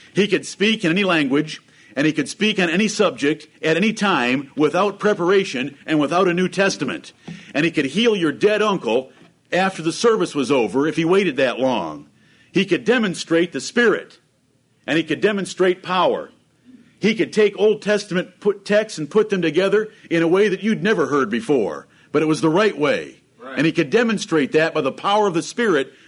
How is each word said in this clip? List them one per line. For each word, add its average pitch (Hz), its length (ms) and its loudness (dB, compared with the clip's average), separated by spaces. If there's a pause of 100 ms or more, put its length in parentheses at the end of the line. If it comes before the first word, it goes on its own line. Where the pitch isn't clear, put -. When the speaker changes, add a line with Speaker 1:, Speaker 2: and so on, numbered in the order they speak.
(120)
Speaker 1:
He 202 140 2
could 202 180 -2
speak 214 400 -2
in 160 60 2
any 196 140 0
language, 156 580 0 (320)
and 147 120 0
he 151 60 2
could 151 160 -4
speak 214 300 -2
on 180 100 0
any 190 200 0
subject 151 580 0 (160)
at 160 140 2
any 214 160 0
time 143 640 0
without 180 420 0
preparation 175 800 0 (100)
and 151 140 0
without 170 280 2
a 170 60 0
New 180 140 0
Testament. 156 640 -4 (420)
And 151 100 0
he 165 60 0
could 143 160 -2
heal 208 300 0
your 165 160 0
dead 208 280 2
uncle 135 520 0 (400)
after 185 300 -2
the 160 100 -2
service 220 420 0
was 135 160 -2
over 131 360 2
if 156 100 -4
he 165 80 0
waited 175 320 2
that 123 220 0
long. 90 500 -4 (440)
He 190 120 2
could 160 200 -2
demonstrate 180 680 0
the 135 80 -8
Spirit, 214 580 0 (680)
and 147 100 -2
he 165 80 0
could 151 160 -4
demonstrate 190 600 0
power. 151 480 -2 (680)
He 214 160 0
could 165 160 -2
take 202 280 2
Old 214 240 2
Testament 190 580 -2
put 202 240 -2
texts 214 340 0
and 151 120 -8
put 214 180 2
them 190 140 -2
together 190 480 0 (200)
in 165 120 2
a 165 60 2
way 196 200 4
that 180 140 -4
you'd 196 200 -2
never 180 240 0
heard 131 220 0
before, 110 580 -2 (240)
but 151 120 2
it 160 40 0
was 156 140 0
the 160 80 2
right 196 280 2
way. 127 440 -2 (180)
Speaker 2:
Right. - 200 -10
Speaker 1:
And 147 80 2
he 160 60 2
could 156 180 -2
demonstrate 196 640 0
that 156 200 2
by 156 80 -2
the 135 100 0
power 202 360 0
of 175 80 0
the 165 80 -2
Spirit 165 500 0 (160)